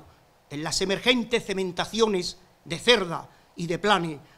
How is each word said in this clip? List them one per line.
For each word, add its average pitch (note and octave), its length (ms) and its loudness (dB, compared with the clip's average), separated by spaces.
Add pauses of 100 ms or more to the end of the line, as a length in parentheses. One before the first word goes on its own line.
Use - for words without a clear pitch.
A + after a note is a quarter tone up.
(500)
en D3 140 -8
las D#3+ 180 -2
emergentes A3 640 2
cementaciones F#3+ 920 0 (280)
de E3 120 -6
Cerda F3+ 520 2 (260)
y E3 120 -6
de E3 120 -2
Plane, F3 400 2 (180)